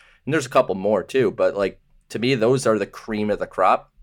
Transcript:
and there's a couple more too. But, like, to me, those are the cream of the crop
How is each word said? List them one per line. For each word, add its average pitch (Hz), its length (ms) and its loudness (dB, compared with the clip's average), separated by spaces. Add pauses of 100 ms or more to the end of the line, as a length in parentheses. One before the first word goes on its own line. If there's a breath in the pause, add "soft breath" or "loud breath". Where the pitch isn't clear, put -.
(240 soft breath)
and 135 100 -4
there's 151 120 -2
a - 40 -12
couple 123 260 0
more 98 260 0
too. 123 300 0
But, 92 240 0
like, 98 260 -4 (280)
to 110 100 -10
me, 131 160 0
those 123 320 2
are 110 100 2
the 101 80 -2
cream 104 460 -6
of 95 80 -2
the - 80 -6
crop - 440 0 (120)